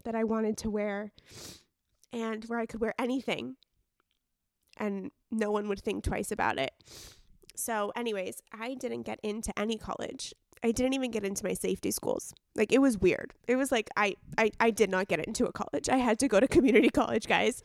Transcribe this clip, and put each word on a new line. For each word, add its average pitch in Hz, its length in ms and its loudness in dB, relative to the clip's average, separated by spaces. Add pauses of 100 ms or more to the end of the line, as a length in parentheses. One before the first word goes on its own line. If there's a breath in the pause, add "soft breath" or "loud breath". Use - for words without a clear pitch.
that 226 100 -4
I 226 80 0
wanted 220 360 0
to 220 100 -4
wear 208 420 -4 (1000 loud breath)
and 220 320 -6
where 233 140 -4
I 226 60 -2
could 226 140 -8
wear 220 180 0
anything 247 600 -2 (1200)
and 196 340 -6 (180)
no 214 220 0
one 208 160 0
would 202 140 2
think 202 240 -4
twice 220 260 -2
about - 260 0
it. 135 140 -2 (840 loud breath)
So 208 400 -4
anyways, 214 460 -6 (160)
I 240 180 -8
didn't 240 280 -6
get 220 180 -8
into 214 380 -4
any 214 180 -2
college. - 560 -8 (300)
I 233 80 4
didn't 254 220 2
even 254 180 0
get 214 140 -4
into 196 200 -4
my 185 80 0
safety 190 380 -2
schools. - 420 -4 (220)
Like, 214 160 2
it 254 80 8
was 262 180 4
weird. - 360 2 (140)
It 247 100 4
was 269 140 0
like, 226 240 0
I, 202 200 0 (220)
I, 220 220 4
I 233 120 4
did 202 180 4
not 190 180 0
get 156 160 0
into 226 220 -2
a - 60 -2
college. - 380 -4
I 254 80 4
had 240 220 2
to 277 80 4
go 202 120 6
to 262 80 4
community 269 420 6
college, 233 380 0
guys. 214 380 2